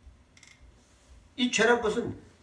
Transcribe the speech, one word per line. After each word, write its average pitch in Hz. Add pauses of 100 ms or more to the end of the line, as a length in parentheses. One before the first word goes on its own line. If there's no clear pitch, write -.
(1400)
이 247
죄란 233
것은 - (220)